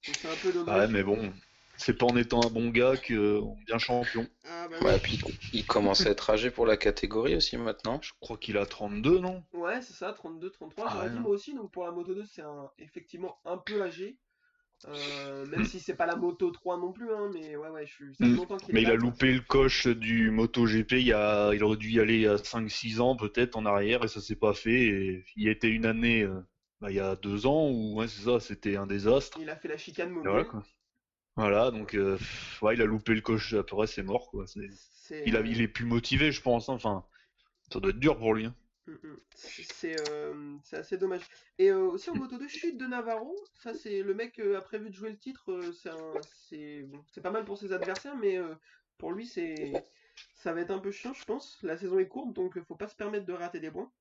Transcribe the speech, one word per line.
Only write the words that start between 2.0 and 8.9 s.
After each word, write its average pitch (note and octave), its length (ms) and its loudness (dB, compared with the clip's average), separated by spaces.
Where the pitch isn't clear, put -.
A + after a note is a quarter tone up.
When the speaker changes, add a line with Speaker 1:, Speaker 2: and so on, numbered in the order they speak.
Speaker 2:
en A#2+ 100 4
étant A#2+ 280 4
un A#2 60 2
bon A#2 200 0
gars B2+ 260 4
que G#2 420 2
on G#2+ 220 -6
devient A2+ 180 -2
champion. A#2+ 480 -2
Speaker 1:
Ah, E3+ 200 -10
bah E4 140 -10
Speaker 3:
Ouais, - 120 4
Speaker 1:
oui. - 60 4
Speaker 3:
puis - 200 -2
il G#2+ 120 -2
commence G2 420 4
à A2 40 4
être - 200 0
âgé A2 200 4
pour A#2 160 2
la A2 100 6
catégorie A2 600 0
aussi - 200 0
maintenant. A2+ 460 -4
Speaker 2:
Je - 180 -14
crois - 160 -10
qu'il G#2 220 -2
a G2+ 80 0
trente-deux, G#2+ 540 2